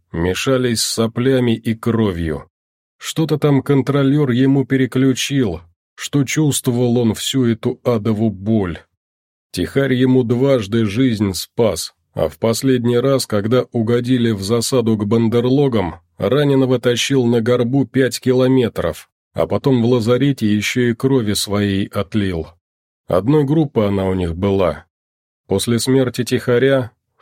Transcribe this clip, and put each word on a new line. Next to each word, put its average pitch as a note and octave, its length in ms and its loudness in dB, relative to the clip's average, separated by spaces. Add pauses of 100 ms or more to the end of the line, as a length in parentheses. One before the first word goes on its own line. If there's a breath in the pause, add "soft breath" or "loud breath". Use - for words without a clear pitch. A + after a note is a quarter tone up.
(120)
мешались A#2 680 -2
с - 60 -2
соплями A#2+ 720 0
и A2+ 180 -4
кровью. F#2 760 -2 (500)
Что-то D#3 380 -4
там C#3+ 260 2
контролёр C#3 680 0
ему C3+ 340 2
переключил, C3 960 0 (360)
что - 280 -2
чувствовал B2 760 0
он A#2 160 2
всю C3 320 -2
эту A#2 360 -2
адову A2+ 480 0
боль. F#2+ 480 -2 (720)
Тихарь C3 440 -2
ему B2+ 280 4
дважды A#2 640 0
жизнь G#2 480 0
спас, - 600 -4 (200)
а E2 140 -2
в - 100 -10
последний A#2+ 600 0
раз, C3 280 0
когда A2 460 0
угодили A#2+ 580 0
в G2 120 -4
засаду A2+ 540 0
к G#2 80 -2
бандерлогам, A#2 920 0 (220)
раненого C3 600 2
тащил B2 480 0
на A#2+ 140 2
горбу B2 460 0
пять B2+ 340 0
километров, B2+ 920 0 (240)
а E2 140 0
потом A#2+ 340 0
в A2+ 40 2
лазарете B2 600 0
ещё G#2 440 0
и A2+ 40 0
крови B2 380 0
своей G2+ 540 -2
отлил. F#2+ 600 -4 (640)
Одной B2 360 2
группы C#3+ 380 0
она G2 240 0
у F#2+ 80 0
них F2 220 -2
была. F#2+ 500 -2 (640)
После A2+ 320 0
смерти B2+ 440 0
Тихаря B2+ 680 0 (300)